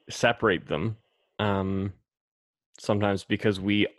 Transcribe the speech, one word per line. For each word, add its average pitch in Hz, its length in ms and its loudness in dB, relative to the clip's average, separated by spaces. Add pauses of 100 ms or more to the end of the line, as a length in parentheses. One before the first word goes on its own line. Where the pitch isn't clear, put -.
separate 113 600 2
them, 92 280 -2 (420)
um, 98 540 -2 (880)
sometimes 101 460 0
because 101 360 -2
we 101 260 0 (120)